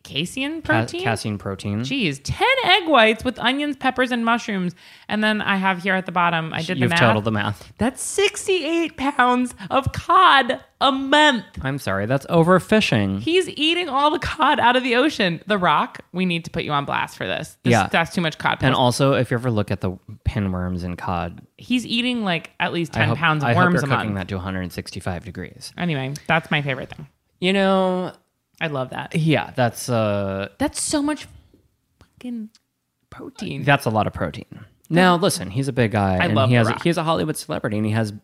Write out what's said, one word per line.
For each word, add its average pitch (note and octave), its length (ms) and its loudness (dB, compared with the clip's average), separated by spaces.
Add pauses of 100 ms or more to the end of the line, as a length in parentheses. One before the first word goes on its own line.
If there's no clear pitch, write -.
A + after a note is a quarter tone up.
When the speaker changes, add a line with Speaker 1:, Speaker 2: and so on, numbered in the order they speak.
Speaker 1:
casein C#4 580 -6
Speaker 2:
Ca-, - 200 2
Speaker 1:
protein? F4 220 -6
Speaker 2:
casein G#2+ 360 -4
protein. G#2 400 -6
Speaker 1:
Jeez, D3 440 -4
ten - 220 -2 (200)
egg F#4 220 2
whites A3+ 360 4
with B3+ 160 -4
onions, C#4 360 -2
peppers, B3+ 360 -2
and A#3 120 -2
mushrooms. G#3 520 -2 (340)
And G#3+ 140 0
then G#3+ 180 2
I G3 140 0
have F#3+ 260 0
here F#3 140 0
at F#3 100 -2
the F3+ 60 -6
bottom, E3+ 420 0
I - 80 -4
did E3+ 160 -4
the - 40 -2
Speaker 2:
You've A#2+ 100 2
Speaker 1:
math. E3+ 80 2
Speaker 2:
totaled G#2+ 260 4
the A2+ 60 0
math. G#2 480 -4
Speaker 1:
That's - 240 -2
sixty-eight E4+ 920 -2
pounds B3 600 0 (160)
of C4+ 220 0
cod C#4+ 680 4 (180)
a C4 120 4
month. C4+ 520 2 (200)
Speaker 2:
I'm C3+ 160 -4
sorry, G2 260 -2
that's C3 220 -2
overfishing. E3 920 4
Speaker 1:
He's E4 280 0
eating E4 400 0
all C#4 220 2
the F4 80 -2
cod C#4+ 400 0
out A#3+ 160 4
of B3+ 80 2
the B3 120 0
ocean. A3+ 520 2
The G#3 100 2
Rock, F3 440 0 (100)
we F#3 160 0
need E3+ 180 -2
to - 60 -10
put E3+ 120 -4
you - 80 -4
on C#3+ 140 0
blast - 320 -4
for B2 80 -6
this. - 380 -6
This, B2 80 2
Speaker 2:
Yeah. G#2 160 4
Speaker 1:
that's E3+ 260 0
too F#3 80 -2
much D#3+ 160 -4
cod. - 240 -2
Speaker 2:
And C3 140 4
Speaker 1:
Plus - 40 2
Speaker 2:
also, C3+ 340 4
if A#2+ 180 0
you C3 60 2
ever B2 120 -2
look G#2 220 0
at G2 100 -4
the F#2+ 160 -4 (260)
pinworms F2+ 600 -2
in F2+ 140 -6
cod, F2 440 -6 (160)
Speaker 1:
he's A#3+ 300 -2
eating, A#3+ 360 -2
like, E3+ 360 -4
at E3+ 140 -2
least E3 220 -4
Speaker 2:
I A#2 40 0
Speaker 1:
ten G#2+ 100 2
Speaker 2:
hope, A#2 80 0
Speaker 1:
pounds D#3 260 2
of B2 60 2
Speaker 2:
I A#2+ 40 4
hope F3+ 100 6
Speaker 1:
worms F3+ 180 4
Speaker 2:
you're D3 40 -2
Speaker 1:
a - 20 -4 (100)
Speaker 2:
cooking G#2 160 -2
Speaker 1:
month. F#2 140 -4
Speaker 2:
that - 0 -
to G2 80 -6
a F2+ 40 -4
hundred F#2 320 -6
sixty-five - 540 -8
degrees. - 540 -14
Speaker 1:
Anyway, C#3+ 340 -4 (140)
that's D#3+ 240 0
my D3+ 100 2
favorite C3 340 -6
thing. D3+ 120 -16 (320)
Speaker 2:
You F3+ 140 2
know, F#3+ 600 2 (480)
Speaker 1:
I E3 60 -2
love C3 240 -4
that. B2+ 240 -10
Speaker 2:
yeah, D#3 400 2
that's, A#2+ 340 -2
uh, G2+ 680 -2
Speaker 1:
That's D4 240 -4
so D4 200 -2
much D4 260 -4 (760)
fucking A#3 480 -12 (600)
protein. D#3+ 540 -10
Speaker 2:
That's C#3 220 4
a B2 40 0
lot A2 180 0
of - 60 -6
protein. - 520 -10 (240)
Now, F3 260 4
listen, D#3+ 340 0
he's C3 180 -2
a C3 60 -4
big A#2 180 2
guy, G2 240 2
Speaker 1:
I F#2 100 2
Speaker 2:
and A2 100 0
Speaker 1:
love C3 140 4
Speaker 2:
he B2 60 4
Speaker 1:
The A#2+ 40 6
Speaker 2:
has A2 80 4
a, - 40 0
Speaker 1:
Rock. - 120 -6
Speaker 2:
he's E3+ 140 2
a E3 60 -2
Hollywood D#3+ 320 0
celebrity, - 420 -6
and G#2+ 80 -2
he G#2+ 80 0
has, A2 200 0 (100)